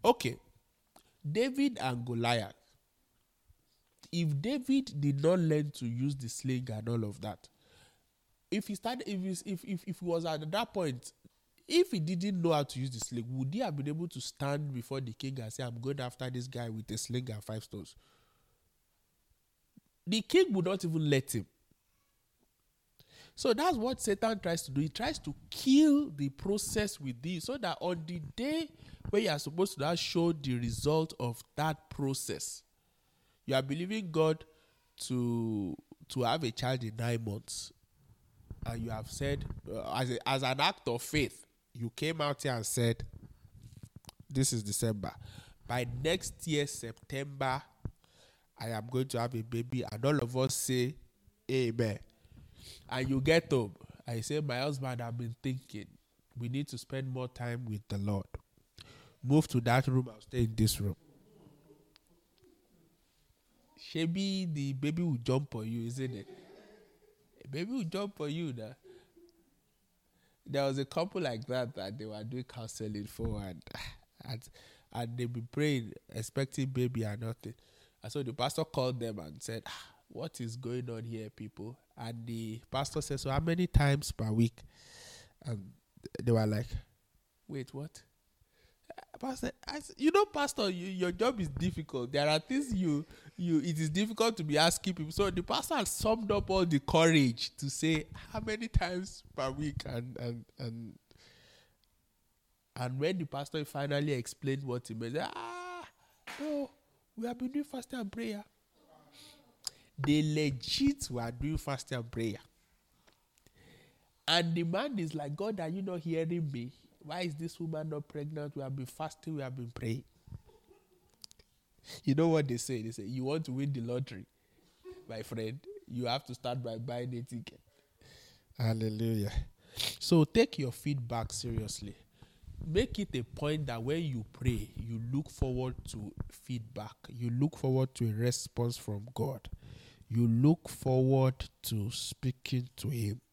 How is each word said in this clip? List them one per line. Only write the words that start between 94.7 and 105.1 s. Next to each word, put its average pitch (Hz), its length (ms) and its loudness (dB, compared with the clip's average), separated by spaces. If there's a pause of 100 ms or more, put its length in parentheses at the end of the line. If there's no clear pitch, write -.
people." 156 160 -6
So 196 180 2
the 180 140 0
pastor 302 320 0
had 226 120 2
summed 214 440 0
up 202 180 2
all 190 160 6
the 151 140 4
courage 160 800 6
to 143 120 -4
say, 156 380 0 (260)
"How 220 60 -2
many 220 280 -4
times 180 540 0 (140)
per 135 160 0
week?" 143 340 -4
And, 123 320 -6
and, 120 280 -6 (120)
and, 117 360 -8 (1800)
and 127 240 -4
when 175 200 2
the 160 60 -2
pastor 143 380 -6
finally 143 500 0
explained 135 500 -4
what 123 240 -4
he 113 80 -8
meant, 117 240 -4